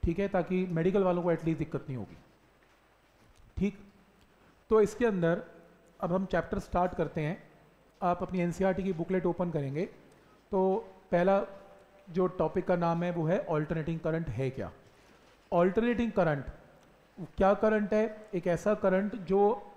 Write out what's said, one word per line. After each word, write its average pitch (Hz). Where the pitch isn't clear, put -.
ठीक 170
है, 202
ताकि 185
medical 180
वालों 180
को 175
एटलीस्ट 160
दिक्कत 147
नहीं 131
होगी। 101
ठीक, 202
तो 220
इसके 208
अंदर 180
अब 175
हम 190
chapter 170
start 180
करते 160
हैं। 156
आप 175
अपनी 180
एनसीईआरटी 180
की 190
booklet 175
open 175
करेंगे 147
तो 190
पहला 185
जो 185
topic 175
का 185
नाम 170
है 175
वो 165
है 175
alternating 160
current 160
है 131
क्या। 104
Alternating 220
current 151
क्या 196
current 214
है? 214
एक 175
ऐसा 175
current 196
जो 202